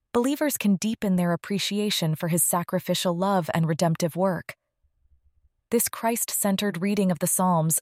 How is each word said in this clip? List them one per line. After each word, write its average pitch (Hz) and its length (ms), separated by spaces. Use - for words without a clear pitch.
believers 269 440
can 196 200
deepen 208 380
their 175 180
appreciation 196 800
for 170 140
his 170 120
sacrificial 175 720
love 190 380
and 165 140
redemptive 165 480
work. 180 400
This 233 180
Christ-centered 202 920
reading 202 300
of 156 80
the 180 80
Psalms 165 540